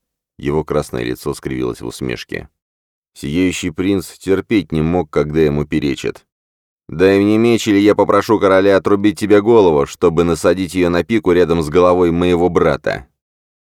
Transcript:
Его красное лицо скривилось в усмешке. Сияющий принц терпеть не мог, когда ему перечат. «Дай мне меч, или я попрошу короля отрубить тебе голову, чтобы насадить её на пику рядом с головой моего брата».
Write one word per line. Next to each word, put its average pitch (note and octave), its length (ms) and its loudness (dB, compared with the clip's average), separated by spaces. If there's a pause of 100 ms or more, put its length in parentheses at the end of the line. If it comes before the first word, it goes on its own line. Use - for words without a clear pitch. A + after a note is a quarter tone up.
(380)
Его D2 260 -4
красное C#2+ 400 -6
лицо B1 300 -8
скривилось B1+ 480 -8
в A1+ 60 -12
усмешке. A#1 640 -12 (640)
Сияющий F2 580 -4
принц F#2+ 460 -6
терпеть F#2+ 540 -2
не D#2 100 -2
мог, E2 280 -2
когда D2+ 320 -2
ему D2 240 0
перечат. C#2+ 600 -6 (600)
«Дай F#2+ 320 2
мне G#2 180 2
меч, A2+ 300 0
или G2+ 120 4
я G#2 160 4
попрошу G2+ 440 2
короля F#2+ 380 4
отрубить G2+ 420 0
тебе G#2 220 2
голову, G2 440 4
чтобы E2+ 380 0
насадить F2 520 0
её F2 140 2
на F2 140 0
пику G#2+ 280 -2
рядом E2+ 320 2
с D2+ 60 -6
головой F2+ 420 4
моего F2 380 2
брата». D#2+ 580 -2 (540)